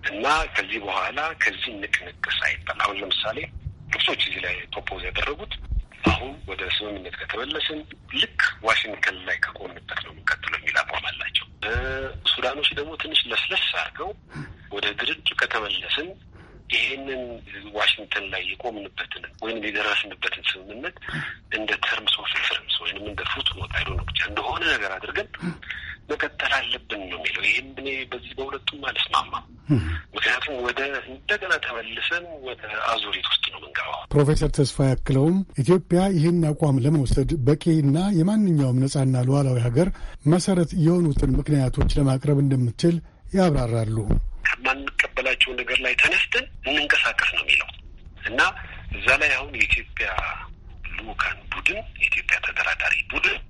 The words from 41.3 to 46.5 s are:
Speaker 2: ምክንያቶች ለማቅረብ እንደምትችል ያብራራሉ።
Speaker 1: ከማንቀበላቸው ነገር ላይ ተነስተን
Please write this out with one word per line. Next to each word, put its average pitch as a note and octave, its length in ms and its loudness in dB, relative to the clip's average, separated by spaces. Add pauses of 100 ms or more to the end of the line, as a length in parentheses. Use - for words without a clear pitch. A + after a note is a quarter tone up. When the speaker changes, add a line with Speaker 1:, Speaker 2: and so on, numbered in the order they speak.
Speaker 2:
ምክንያቶች C#3 580 4
ለማቅረብ C#3 460 4
እንደምትችል C3+ 560 4 (360)
ያብራራሉ። A#2+ 640 4 (480)
Speaker 1:
ከማንቀበላቸው - 1120 0
ነገር B2+ 260 -2
ላይ B2+ 160 0
ተነስተን - 480 2 (220)